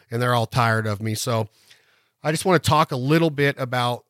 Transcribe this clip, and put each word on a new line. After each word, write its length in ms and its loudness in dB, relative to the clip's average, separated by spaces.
and 100 -2
they're 120 2
all 120 0
tired 400 0
of 160 -4
me. 120 -2
So 340 -2
I 80 -2
just 140 -2
wanna 160 4
talk 320 2
a 40 -4
little 340 2
bit 280 0
about 520 -4